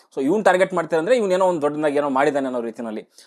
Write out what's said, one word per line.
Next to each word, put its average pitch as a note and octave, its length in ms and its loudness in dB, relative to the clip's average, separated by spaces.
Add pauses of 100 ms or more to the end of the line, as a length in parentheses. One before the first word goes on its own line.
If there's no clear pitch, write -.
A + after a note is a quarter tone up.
(160)
So, C#3+ 60 -4
ಇವ್ನು F3+ 220 0
ಟಾರ್ಗೆಟ್ F#3 300 4
ಮಾಡ್ತಾರೆ E3 260 0
ಅಂದ್ರೆ G#3 160 2
ಇವ್ನು G3+ 160 0
ಏನೋ F#3 140 2
ಒಂದು F3 160 0
ದೊಡ್ಡದಾಗಿ D3 360 0
ಏನೋ C#3+ 120 0
ಮಾಡಿದ್ದಾನೆ C#3 360 0
ಅನ್ನೋ B2+ 140 -6
ರೀತಿಯಲ್ಲಿ. A2+ 480 -10 (180)